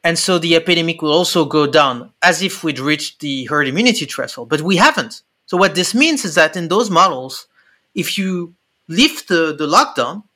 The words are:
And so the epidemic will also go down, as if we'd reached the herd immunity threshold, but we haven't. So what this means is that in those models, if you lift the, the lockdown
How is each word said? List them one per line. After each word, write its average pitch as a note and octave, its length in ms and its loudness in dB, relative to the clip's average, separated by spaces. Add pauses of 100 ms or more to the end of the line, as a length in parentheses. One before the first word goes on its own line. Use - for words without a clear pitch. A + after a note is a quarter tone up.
And E3 140 0
so F3+ 200 0
the E3 160 2
epidemic E3 480 0
will D3+ 100 0
also F3 320 2
go D3 220 2
down, C3+ 460 2 (100)
as E3+ 180 2
if - 220 -6
we'd D3+ 160 -4
reached D3 420 -6
the C#3 240 -6
herd D3 240 -2
immunity F#3+ 380 0
threshold, A#2+ 420 -10
but D3+ 140 -2
we F3+ 140 0
haven't. G#3 460 0 (240)
So F3+ 120 -2
what F#3 160 4
this F3+ 200 -4
means D4 300 2
is D#3+ 100 -6
that D#3+ 220 2
in E3+ 120 -6
those G#3 220 0
models, D#3+ 560 0 (480)
if - 220 -6
you F3+ 380 -4 (320)
lift A3 420 0
the, D#3+ 260 0
the D3+ 120 -4
lockdown D#3 580 0 (120)